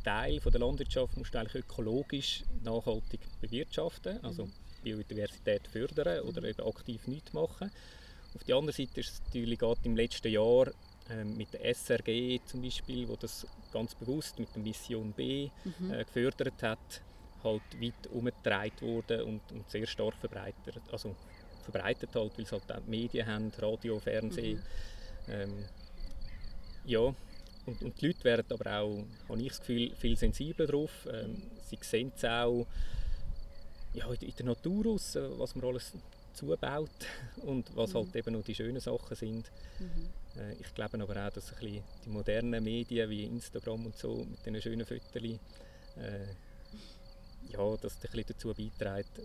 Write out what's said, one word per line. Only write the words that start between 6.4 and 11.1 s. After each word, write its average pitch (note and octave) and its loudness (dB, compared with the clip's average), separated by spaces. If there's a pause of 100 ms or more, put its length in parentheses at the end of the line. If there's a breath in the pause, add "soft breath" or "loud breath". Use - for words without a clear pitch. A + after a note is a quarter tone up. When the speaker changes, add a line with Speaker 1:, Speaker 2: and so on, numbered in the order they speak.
Speaker 2:
Mhm. A2 0
Speaker 1:
eben A2 -2
aktiv A2+ -4
nichts C#3 -4
machen. E3 0 (640 loud breath)
Auf - -10
der B2+ 6
anderen D3 2
Seite C3 -2
ist A#2+ -2
es - -6
natürlich A#2 0
gerade A2+ 6
im A#2 4
letzten A2+ 4
Jahr, A#2 10 (380)
ähm, A2 -2